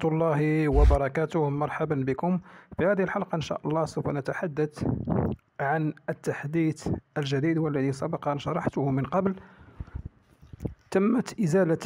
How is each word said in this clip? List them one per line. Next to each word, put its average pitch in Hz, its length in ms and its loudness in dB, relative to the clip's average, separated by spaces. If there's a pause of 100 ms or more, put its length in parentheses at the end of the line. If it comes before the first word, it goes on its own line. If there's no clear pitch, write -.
الله 156 640 2
وبركاته، 143 800 4
مرحبا 147 460 -2
بكم. 139 440 0 (380)
في 147 80 2
هذه 196 180 2
الحلقة 185 320 -2
إن 156 60 0
شاء - 240 -6
الله 156 200 0
سوف 147 220 -4
نتحدث 147 760 -4 (760)
عن 151 340 0 (160)
التحديث 156 760 -2 (300)
الجديد 143 400 0
والذي 143 340 0
سبق 156 360 -6
أن 143 120 -2
شرحته 135 500 -2
من 135 140 0
قبل. 190 320 0 (1600)
تمت 208 480 0
إزالة 165 460 4